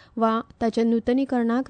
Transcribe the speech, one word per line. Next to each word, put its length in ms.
वा 220
ताच्या 220
नूतनीकरणाक 880